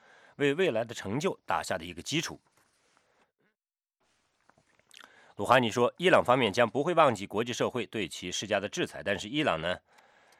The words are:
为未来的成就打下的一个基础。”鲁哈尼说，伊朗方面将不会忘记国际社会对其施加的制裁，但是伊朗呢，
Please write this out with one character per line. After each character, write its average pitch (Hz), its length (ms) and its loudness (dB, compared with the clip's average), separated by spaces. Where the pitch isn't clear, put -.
为 139 180 0
未 175 160 0
来 113 120 0
的 113 80 -10
成 107 280 -6
就 170 260 -4
打 82 160 0
下 92 160 -4
的 82 80 -10
一 87 80 -10
个 80 80 -12
基 - 180 -4
础。” - 220 -8
鲁 104 80 -4
哈 120 140 8
尼 117 100 2
说， 120 280 2
伊 175 120 0
朗 120 160 8
方 123 100 6
面 120 160 2
将 117 160 4
不 127 160 -4
会 165 120 -2
忘 147 180 6
记 98 140 -8
国 107 160 -2
际 120 100 -6
社 113 160 0
会 113 160 -4
对 101 220 -4
其 87 240 -10
施 - 160 -6
加 101 120 0
的 98 80 -4
制 151 200 -6
裁， 73 160 -14
但 98 160 -2
是 107 100 -10
伊 147 140 -2
朗 85 180 0
呢， 87 160 -2